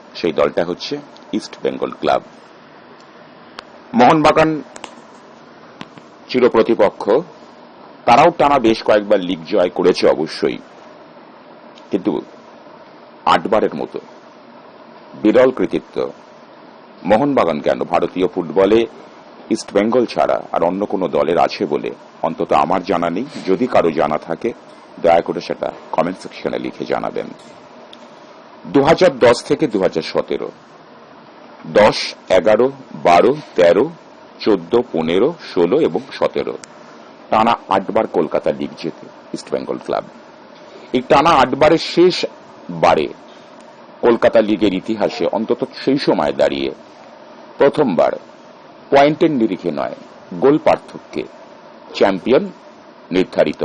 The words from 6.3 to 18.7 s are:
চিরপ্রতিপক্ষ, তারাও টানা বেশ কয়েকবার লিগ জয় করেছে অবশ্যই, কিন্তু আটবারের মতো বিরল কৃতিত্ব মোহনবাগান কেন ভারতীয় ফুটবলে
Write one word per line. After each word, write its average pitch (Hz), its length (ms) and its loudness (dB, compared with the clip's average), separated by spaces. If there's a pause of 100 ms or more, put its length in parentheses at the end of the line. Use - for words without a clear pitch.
চিরপ্রতিপক্ষ, 113 720 2 (1000)
তারাও 139 340 6
টানা 143 280 2
বেশ 113 120 2 (100)
কয়েকবার 104 400 2
লিগ 87 120 -4 (120)
জয় 90 260 2
করেছে 90 260 2 (100)
অবশ্যই, 69 440 -4 (1300)
কিন্তু 98 220 -4 (1200)
আটবারের 95 460 0
মতো - 180 -10 (1200)
বিরল 123 360 4
কৃতিত্ব 87 380 -6 (1120)
মোহনবাগান 107 560 2
কেন 65 140 2 (120)
ভারতীয় 85 400 0
ফুটবলে 95 480 2 (760)